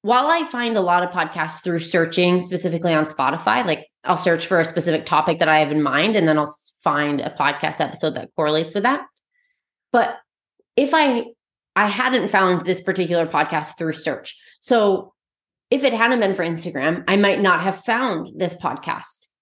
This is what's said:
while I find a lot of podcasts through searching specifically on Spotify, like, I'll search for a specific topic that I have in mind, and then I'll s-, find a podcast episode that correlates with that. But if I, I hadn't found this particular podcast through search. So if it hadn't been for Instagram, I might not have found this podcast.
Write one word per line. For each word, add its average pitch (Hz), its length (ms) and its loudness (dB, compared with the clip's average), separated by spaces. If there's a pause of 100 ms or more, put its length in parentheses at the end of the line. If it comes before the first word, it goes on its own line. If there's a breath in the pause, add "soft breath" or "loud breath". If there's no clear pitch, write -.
while 247 280 2
I 330 160 2
find 240 340 -4
a - 20 2
lot 175 220 2
of 180 80 -4
podcasts 160 520 -4
through 170 180 -2
searching 175 600 2
specifically 170 540 -2
on 156 100 4
Spotify, 156 640 0
like, 156 200 -2 (180)
I'll 175 120 2
search 165 300 0
for 185 120 2
a 165 60 4
specific 160 400 -2
topic 160 360 0
that 160 80 2
I 156 100 6
have 151 140 2
in 151 100 2
mind, 151 340 2
and 175 100 4
then 156 120 4
I'll 151 60 0
s-, - 280 -12 (120)
find 147 360 0
a 147 100 -6
podcast 147 500 -2
episode - 340 -4
that - 220 -10
correlates 160 360 -2
with 202 120 -4
that. 262 160 0 (920)
But - 240 2 (600)
if 277 180 2
I, 269 300 2 (500)
I 208 140 2
hadn't 254 400 0
found 185 360 2
this 180 160 -2
particular 175 460 0
podcast 156 500 -2
through 160 180 -4
search. - 440 -8 (220 soft breath)
So 208 520 2 (600)
if 269 100 0
it 262 100 2
hadn't 233 280 2
been 196 160 0
for 175 80 -2
Instagram, 165 640 -4
I 196 80 4
might 202 240 2
not 180 220 2
have 190 200 -4
found 233 540 -2
this 170 180 -4
podcast. - 720 -8 (160)